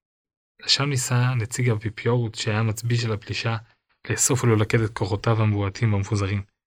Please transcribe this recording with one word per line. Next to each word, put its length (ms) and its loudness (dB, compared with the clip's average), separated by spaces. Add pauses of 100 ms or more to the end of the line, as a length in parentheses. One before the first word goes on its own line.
(640)
לשם 200 0
ניסה 500 0
נציג 340 -2
האפיפיורות 640 -2
שהיה 280 -2
מצביא 340 0
של 160 0
הפלישה 440 -4 (540)
לאסוף 340 0
וללכד 360 4
את 180 -4
כוחותיו 440 0
המבועתים 500 2
והמפוזרים. 500 0 (240)